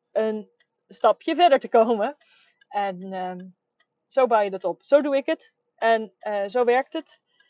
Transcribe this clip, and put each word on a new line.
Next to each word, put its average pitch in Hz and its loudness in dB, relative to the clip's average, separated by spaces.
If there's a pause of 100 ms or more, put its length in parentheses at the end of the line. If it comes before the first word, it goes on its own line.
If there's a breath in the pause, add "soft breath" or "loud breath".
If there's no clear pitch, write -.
(120)
een 214 -4 (380)
stapje - -2
verder 330 4
te 214 -10
komen. 233 0 (500 soft breath)
En, 190 -8
ehm, 185 -10 (600)
zo 262 2
bouw 220 2
je 202 -2
dat 190 -8
op. 170 -6
Zo 294 4
doe 277 -2
ik 277 -2
het. - -6 (220)
En, 226 -2
eh, 202 -6
zo 240 -2
werkt 247 0
het. - -12 (280)